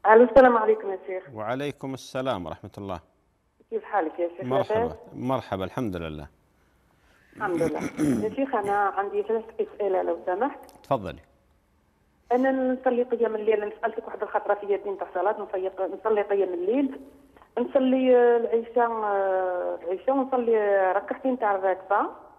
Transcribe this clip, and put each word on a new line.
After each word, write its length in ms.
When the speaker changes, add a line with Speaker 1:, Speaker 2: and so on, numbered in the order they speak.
Speaker 1:
ألو، 160
السلام 340
عليكم 340
يا 160
شيخ. 160
Speaker 2:
وعليكم 600
السلام 520
ورحمة 320
الله. 220
Speaker 1:
كيف 140
حالك 360
يا 180
شيخ؟ 80
Speaker 2:
مرحبا. 340
Speaker 1:
لاباس؟ 180
Speaker 2:
مرحبا، 500
الحمد 320
لله. 320
Speaker 1:
الحمد 260
لله. 180
Speaker 2:
<clears throat> 220
Speaker 1:
يا 100
شيخ، 200
أنا 180
عندي 500
ثلاث 200
أسئلة 420
لو 240
سمحت. 460
Speaker 2:
تفضلي. 360
Speaker 1:
أنا 200
نصلي 520
قيام 320
الليل، 280
أنا 80
سألتك 260
واحد 160
الخطرة 300
في 200
يدي 160
نتاع 240
صلاة، 280
نصلي، 300
نصلي 220
قيام 320
الليل، 460
نصلي 580
العشاء، 540
العشاء 320
ونصلي 760
ركعتين 480
تاع 160
الراتبة 540